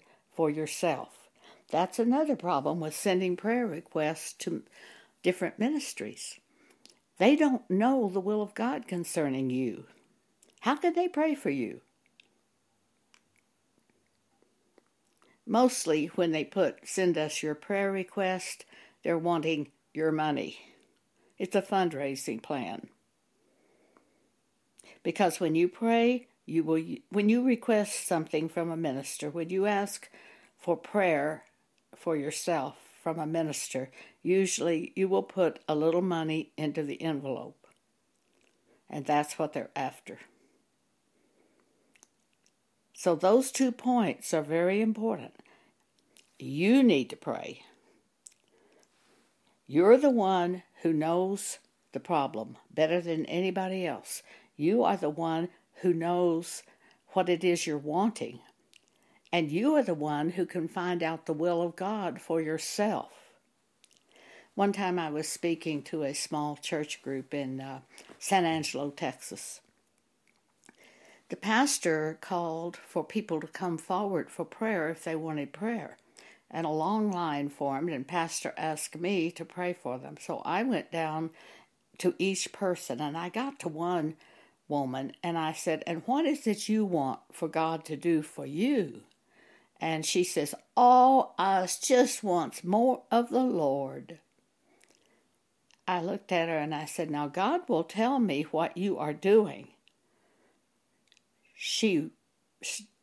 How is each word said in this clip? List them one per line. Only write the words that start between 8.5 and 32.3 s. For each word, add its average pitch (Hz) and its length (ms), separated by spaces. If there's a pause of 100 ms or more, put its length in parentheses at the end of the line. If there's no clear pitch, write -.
God 247 340
concerning 143 640
you. 123 360 (760)
How 277 140
can 339 180
they 349 140
pray 311 280
for 285 140
you? 127 320 (3750)
Mostly 180 600
when 175 240
they 156 140
put, - 420
"Send 180 300
us 156 260
your 151 120
prayer 196 360
request," 185 760 (380)
they're 165 140
wanting 160 520 (240)
your 156 200
money. 151 600 (640)
It's 185 180
a 196 60
fundraising 139 800
plan. 123 480 (2250)
Because 175 380
when 160 140
you 175 120
pray, 233 640 (160)
you 160 180
will, 160 200 (260)
when 208 200
you 240 120
request 226 640
something 160 440
from 170 200
a 165 80
minister, 147 520
when 165 200
you 190 160
ask 202 440 (480)
for - 180
prayer 156 720 (500)
for 160 220
yourself 147 840